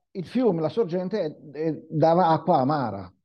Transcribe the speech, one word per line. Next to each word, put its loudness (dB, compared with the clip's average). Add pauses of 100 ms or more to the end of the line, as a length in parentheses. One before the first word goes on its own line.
(120)
il -10
fiume, 0
la 0
sorgente, -4 (140)
e, -4
e -4
dava 4
acqua 2
amara. -2 (140)